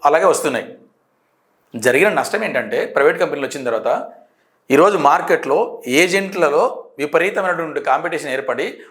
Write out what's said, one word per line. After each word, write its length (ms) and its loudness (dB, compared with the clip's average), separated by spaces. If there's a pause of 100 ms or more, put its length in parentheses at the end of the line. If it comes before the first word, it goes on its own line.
అలాగే 200 4
వస్తున్నాయి. 500 0 (1000)
జరిగిన 340 2
నష్టం 340 -2
ఏంటంటే, 420 -4
ప్రైవేట్ 340 2
కంపెనీలు 280 -2
వచ్చిన 180 -8
తర్వాత 460 -2 (600)
ఈరోజు 260 6
మార్కెట్లో 880 0
ఏజెంట్లలో 1000 0 (140)
విపరీతమైనటువంటి 800 -2
కాంపిటీషన్ 500 -2
ఏర్పడి, 500 -4 (120)